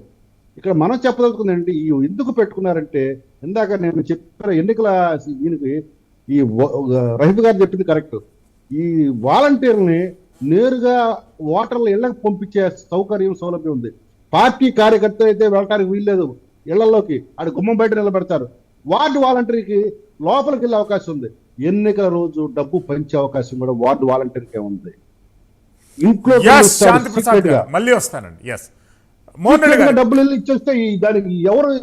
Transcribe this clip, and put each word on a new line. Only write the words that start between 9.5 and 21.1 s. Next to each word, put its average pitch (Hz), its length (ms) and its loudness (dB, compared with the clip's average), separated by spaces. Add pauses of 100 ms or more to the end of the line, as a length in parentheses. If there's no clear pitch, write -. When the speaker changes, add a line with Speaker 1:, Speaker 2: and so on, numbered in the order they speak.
Speaker 1:
నేరుగా 240 760 0 (240)
ఓటర్ల 220 460 -2
ఇళ్లకు 220 260 0
పంపించే 202 560 -2
సౌకర్యం, 190 640 -4
సౌలభ్యం 160 380 -6
ఉంది. 120 180 -8 (420)
పార్టీ 247 380 2
కార్యకర్త 214 520 2
అయితే 214 240 2
వెళ్ళటానికి 202 420 0
వీల్లేదు 196 480 -2 (300)
ఇళ్లలోకి, 208 580 0 (140)
ఆడ 165 100 -6
గుమ్మం 214 280 -2
బయట 220 160 2
నిలబెడతారు. 185 560 -2 (380)
వార్డు 269 320 0
వాలంటీర్కి 226 720 0 (280)
లోపలికి 262 420 0
వెళ్ళే 233 140 0
అవకాశం 208 360 -4